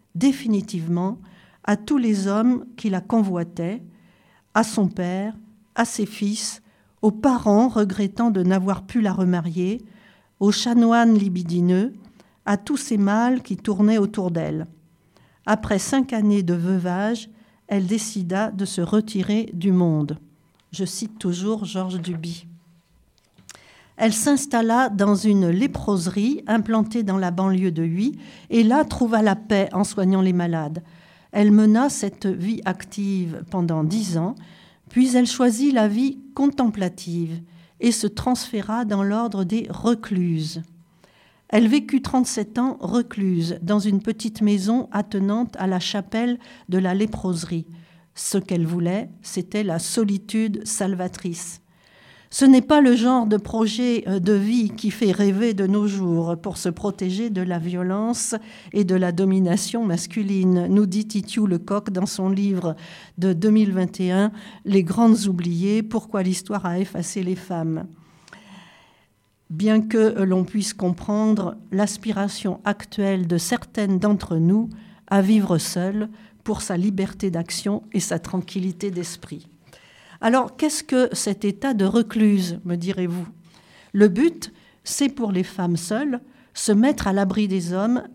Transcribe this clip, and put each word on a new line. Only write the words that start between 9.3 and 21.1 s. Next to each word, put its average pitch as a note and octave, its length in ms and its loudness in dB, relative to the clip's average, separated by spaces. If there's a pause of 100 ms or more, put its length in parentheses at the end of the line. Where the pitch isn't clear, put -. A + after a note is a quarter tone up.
aux G3+ 140 4
chanoines A#3 640 4
libidineux, F3+ 760 0 (500)
à G#3 140 0
tous C4+ 180 -4
ces A#3 220 -2
mâles A3+ 440 2
qui G3 140 -8
tournaient G#3 400 2
autour G3+ 340 0
d'elle ? D#3+ 360 -4 (800)
Après G#3+ 320 0
cinq C4 340 -2
années G#3 300 2
de F3 120 0
veuvage, F#3 760 -2 (380)
elle G3 200 -2
décida G3+ 640 -2
de G3 140 -4
se F#3 160 -4
retirer G#3 720 0
du F3+ 200 0
monde. D#3 460 2 (520)
Je F#3 140 -6
cite - 340 -8